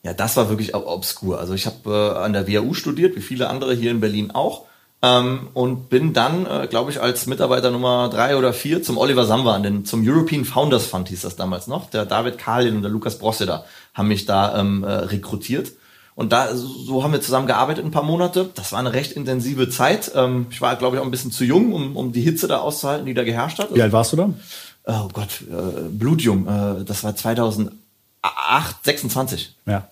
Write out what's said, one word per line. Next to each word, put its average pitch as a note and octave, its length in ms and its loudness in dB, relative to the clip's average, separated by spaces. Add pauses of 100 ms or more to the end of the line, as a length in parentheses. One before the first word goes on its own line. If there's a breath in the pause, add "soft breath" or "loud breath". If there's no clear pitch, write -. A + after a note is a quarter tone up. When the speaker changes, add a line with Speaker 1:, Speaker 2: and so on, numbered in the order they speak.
Speaker 1:
Ja, F2+ 120 -8
das G#2+ 240 0
war A2+ 100 4
wirklich G#2+ 280 -2
ob-, - 120 -4
obskur. F#2 520 -4
Also F2+ 140 -6
ich F#2+ 120 -4
hab, - 200 -8
äh, G#2 60 -6
an G#2 400 0
der G2 160 0
W G#2 100 2
H G2+ 60 2
U D#3 100 -2
studiert, E3+ 440 0
wie - 40 -8
viele C3 280 -4
andere C3 260 0
hier A#2 160 0
in A2+ 80 0
Berlin G#2 320 0
auch. - 320 -2 (380 soft breath)
Ähm, B2 520 4
und B2+ 360 -2
bin D#3 240 4
dann, D#3+ 320 2
äh, - 240 -2
glaub B2 200 0
ich, C#3+ 120 -4
als B2 260 0
Mitarbeiter B2+ 420 2
Nummer B2 380 2
drei A#2 300 2
oder B2+ 160 4
vier D#3+ 280 -2
zum C3 160 -2
Oliver C3 280 4
Samwer, A2+ 260 4
an G2+ 100 2
den, G2+ 220 0
zum A2+ 240 0
European D3+ 380 2
Founders C3 400 2
Fund F#2 240 -4
hieß F2+ 140 -8
das F2 120 -8
damals F#2 320 -6
noch. D#3 220 -8
Der G#2+ 160 -2
David A#2 320 -2
Kalin A#2 400 0
und G2+ 60 0
der G2+ 80 -2
Lukas A2 280 -4
Brosseder G2+ 460 -2 (280 loud breath)
haben G2+ 140 0
mich G2+ 180 0
da, G2+ 320 2
ähm, G2+ 280 0
äh, G2+ 40 -4
rekrutiert. G2+ 840 -4 (420 soft breath)
Und A2 160 -2
da, B2 240 2
so, B2 100 -6
so C3 380 -4
haben D3 80 2
wir C#3+ 100 2
zusammen C3 260 2
gearbeitet C3 360 0
ein D#3 80 -4
paar D3 120 0
Monate. F3+ 520 0
Das - 160 -8
war G2 80 -4
eine B2+ 140 -2
recht C#3 180 -2
intensive C3 580 -2
Zeit. - 460 2
Ähm, B2+ 340 2
ich - 120 -8
war, B2+ 160 2
glaub B2+ 160 0
ich, C3+ 80 -2
auch C3+ 40 -4
ein B2+ 60 -4
bisschen B2+ 220 -6
zu B2+ 100 -2
jung, F#3+ 300 4
um, C#3 240 -4
um B2+ 160 -4
die A#2+ 80 0
Hitze E3 260 2
da C3 120 0
auszuhalten, D3 460 -2
die C3 80 -4
da B2 120 0
geherrscht A#2 340 -2
hat. G#3 160 -2
Speaker 2:
Wie A#2 60 8
alt G#2+ 100 6
warst A2+ 220 4
du - 20 0
da? F#3+ 140 4 (560 loud breath)
Speaker 1:
Oh G#2+ 260 -2
Gott, G#2+ 300 -8
äh, E2+ 480 -6
blutjung. A2 580 2
Äh, G2+ 380 -2
das - 180 -6
war G#2 140 -4
zweitausendacht, A2+ 580 0 (1080)
sechsundzwanzig. C3 720 -2 (100)
Speaker 2:
Ja. G2 260 -2